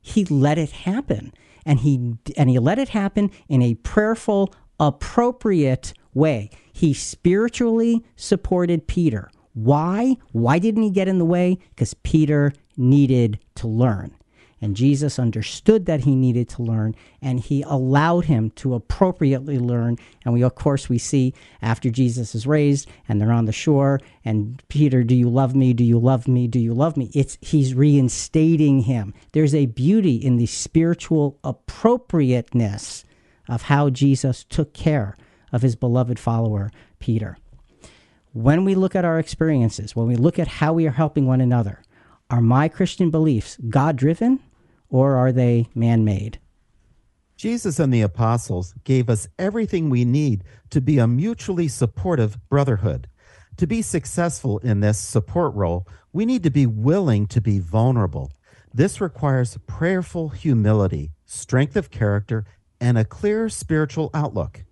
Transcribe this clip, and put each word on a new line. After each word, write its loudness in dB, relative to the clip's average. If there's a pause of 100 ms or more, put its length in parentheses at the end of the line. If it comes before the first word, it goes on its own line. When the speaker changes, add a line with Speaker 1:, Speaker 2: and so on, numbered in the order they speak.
Speaker 1:
He 0
let 2
it -4
happen. -6 (320)
And 2
he, -2 (220)
and 0
he 2
let 0
it -4
happen -2 (160)
in 0
a 0
prayerful, -2 (260)
appropriate 0 (200)
way. 0 (220)
He 0
spiritually 0 (120)
supported -2
Peter. -2 (240)
Why? 0 (140)
Why 2
didn't 0
he 0
get 0
in 0
the 2
way? 2 (180)
'Cause -4
Peter 2 (240)
needed 4 (160)
to -8
learn. 0 (480)
And -4
Jesus 0
understood 0
that -2
he 2
needed -2
to -10
learn, -4 (260)
and -4
he -4
allowed 0
him 0
to -4
appropriately -2
learn. -2 (280)
And 0
we, 2
of 2
course, -2
we 0
see 0 (280)
after -2
Jesus -2
is -4
raised 2 (180)
and 0
they're 2
on 2
the -2
shore, 2 (240)
and, -4
"Peter, 2
do 2
you 4
love 0
me? 4
Do 2
you 4
love 2
me? 2
Do -2
you 0
love 0
me?" -4
It's, -2
he's 0
reinstating 2
him. -2 (180)
There's 2
a 2
beauty 2
in 0
the 2
spiritual 0
appropriateness -2 (420)
of -4
how 2
Jesus 0
took -4
care -2 (380)
of 0
his 0
beloved -2
follower, -2 (300)
Peter. -4 (960)
When 2
we 2
look 0
at 2
our 2
experiences, -2
when 0
we 0
look 2
at -2
how -2
we 2
are 0
helping 0
one 2
another, 0 (480)
are 2
my 4
Christian -2
beliefs 0 (120)
God-driven? 0 (500)
Or 2
are 2
they 2
man-made? 0 (960)
Speaker 2:
Jesus -4
and 2
the 4
apostles -2 (100)
gave 0
us -2 (100)
everything -2
we 2
need 0 (280)
to 0
be 2
a 4
mutually -2
supportive -2 (120)
brotherhood. 0 (500)
To 0
be -2
successful -4
in 0
this 2
support -2
role, -2 (240)
we -2
need 0
to 2
be 4
willing 2
to -2
be 0
vulnerable. -2 (420)
This 0
requires -2 (100)
prayerful -4
humility, 0 (140)
strength -2
of -4
character, -2 (360)
and 2
a 2
clear -2
spiritual -2
outlook. -6